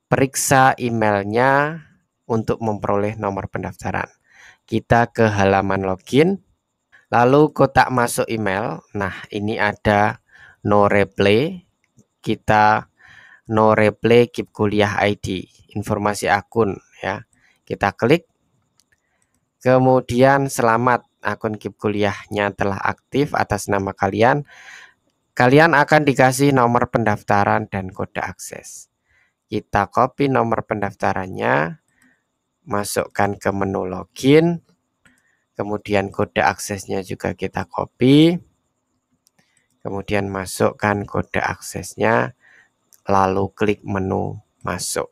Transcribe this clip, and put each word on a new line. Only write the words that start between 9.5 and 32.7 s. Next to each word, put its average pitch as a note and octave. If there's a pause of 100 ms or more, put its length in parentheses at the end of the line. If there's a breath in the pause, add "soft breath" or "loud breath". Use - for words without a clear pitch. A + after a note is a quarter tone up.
ada G#2 (480 soft breath)
no G#2
reply. G#2 (560)
Kita G#2+ (680 loud breath)
no A2
reply A2
Keep -
Kuliah G#2
I G#2
D, F#2 (280)
informasi G#2
akun G2+ (200)
ya. G2+ (400)
Kita -
klik. D3 (1300)
Kemudian C3
selamat, A#2+ (200)
akun G#2
Keep -
Kuliahnya G#2
telah G2
aktif -
atas -
nama G2
kalian. A2+ (880 loud breath)
Kalian C#3+
akan D3
dikasih C3+
nomor A#2+
pendaftaran G#2+
dan F#2+
kode F#2+
akses. - (600)
Kita G#2
copy C3
nomor A2+
pendaftarannya, G#2 (880)
masukkan G2+